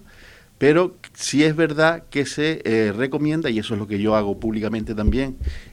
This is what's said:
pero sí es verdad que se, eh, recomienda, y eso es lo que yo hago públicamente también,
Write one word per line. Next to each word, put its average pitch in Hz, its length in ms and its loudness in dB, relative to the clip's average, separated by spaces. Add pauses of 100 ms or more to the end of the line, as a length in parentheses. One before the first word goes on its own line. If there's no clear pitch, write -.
(560)
pero 165 420 4 (160)
sí - 280 0
es 156 140 4
verdad 160 540 2
que 143 160 -2
se, 151 380 -2
eh, 110 280 2
recomienda, 147 560 -2
y 113 100 0
eso 107 140 -4
es 104 80 -4
lo 107 60 -6
que 101 120 -4
yo 107 160 2
hago 101 240 0
públicamente 110 560 -4
también, 123 440 0 (340)